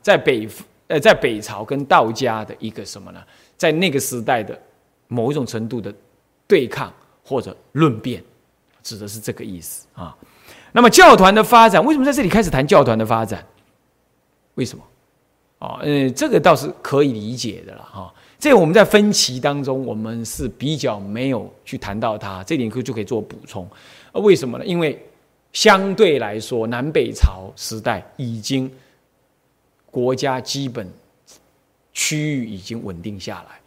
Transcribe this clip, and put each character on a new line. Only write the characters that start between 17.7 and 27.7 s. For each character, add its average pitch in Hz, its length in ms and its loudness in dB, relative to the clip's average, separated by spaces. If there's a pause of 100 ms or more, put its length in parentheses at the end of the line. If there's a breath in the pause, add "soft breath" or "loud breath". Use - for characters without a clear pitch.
啦， - 160 -20
哈。 95 240 -18 (240 soft breath)
这 302 120 0
个 254 60 8
我 175 100 6
们 156 80 2
在 208 100 8
分 208 260 4
歧 127 300 -2
当 143 240 -2
中， 131 220 -4
我 117 80 -6
们 110 280 -8
是 127 240 -10
比 135 300 -6
较 117 240 -4
没 110 300 -6
有 110 200 -6 (140)
去 135 140 -12
谈 101 200 -10
到 113 200 -4
它， 95 260 -12
这 139 140 -4
点 117 100 -4
可-， 123 140 -8
就 131 100 -8
可 110 80 -8
以 104 40 -6
做 113 140 -4
补 107 280 -10
充。 92 200 -14 (460 soft breath)
呃， - 80 -6
为 196 160 6
什 135 100 -4
么 120 120 -8
呢？ 135 80 -12
因 175 120 -2
为 156 240 -4 (520)
相 196 400 2
对 170 240 4
来 107 200 -6
说， 110 280 -4
南 123 260 -6
北 127 180 0
朝 95 460 -2
时 - 240 -12